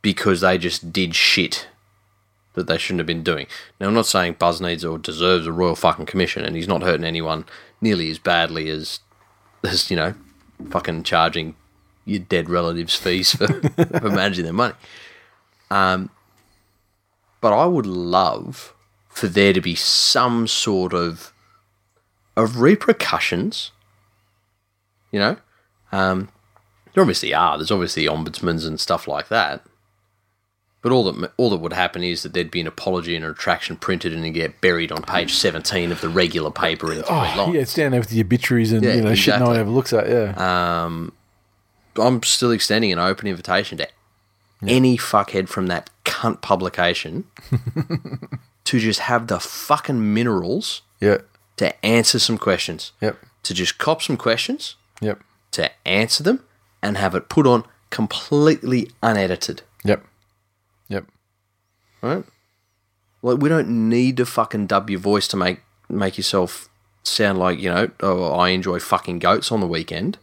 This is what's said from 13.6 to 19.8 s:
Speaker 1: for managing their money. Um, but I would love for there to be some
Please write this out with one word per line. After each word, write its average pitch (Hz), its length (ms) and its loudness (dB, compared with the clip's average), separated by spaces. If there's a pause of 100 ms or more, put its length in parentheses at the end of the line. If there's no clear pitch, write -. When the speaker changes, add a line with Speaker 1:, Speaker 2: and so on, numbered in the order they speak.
Speaker 1:
for 107 100 0
managing 95 340 0
their 82 80 -4
money. 113 220 0 (960)
Um, 95 400 2 (1300)
but 110 120 4
I 135 140 4
would 156 200 0
love 90 880 -2 (360)
for - 200 -4
there 98 240 6
to 90 80 4
be 87 140 -2
some 120 720 2